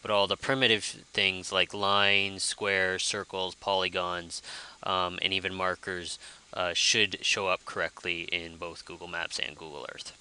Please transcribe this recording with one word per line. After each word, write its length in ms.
But 120
all 160
the 80
primitive 480
things 640
like 240
lines, 720
squares, 580
circles, 540
polygons, 840
um, 360
and 120
even 200
markers, 680
uh, 200
should 520
show 220
up 160
correctly 580
in 340
both 280
Google 240
Maps 320
and 160
Google 360
Earth. 280